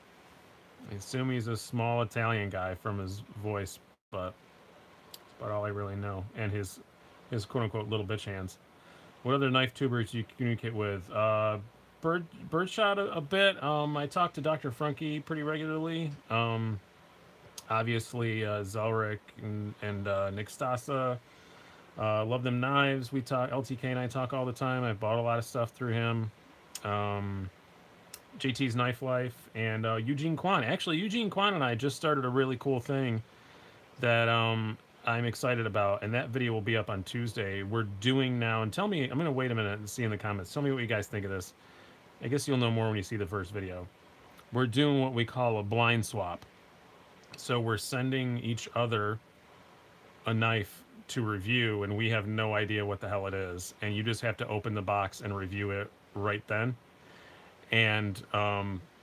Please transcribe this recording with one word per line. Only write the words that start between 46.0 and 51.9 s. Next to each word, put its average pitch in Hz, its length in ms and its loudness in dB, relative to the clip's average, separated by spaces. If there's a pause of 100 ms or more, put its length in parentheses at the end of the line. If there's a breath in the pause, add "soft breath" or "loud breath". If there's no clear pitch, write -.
swap. 90 400 -4 (920)
So 123 200 0
we're 113 200 2
sending 127 600 0
each 113 360 -4
other 113 440 2 (1080)
a 113 80 2
knife 113 480 2 (260)
to 127 140 -2
review, 107 600 2
and 101 120 -2